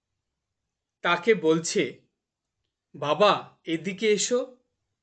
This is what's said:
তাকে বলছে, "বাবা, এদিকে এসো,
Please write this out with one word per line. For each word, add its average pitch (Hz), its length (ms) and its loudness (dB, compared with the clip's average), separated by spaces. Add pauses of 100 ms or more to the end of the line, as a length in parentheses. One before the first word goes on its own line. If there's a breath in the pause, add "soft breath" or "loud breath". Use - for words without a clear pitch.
(1000)
তাকে 175 340 2
বলছে, 160 640 0 (960)
"বাবা, 151 680 0
এদিকে 180 480 -4
এসো, 247 460 -2 (460)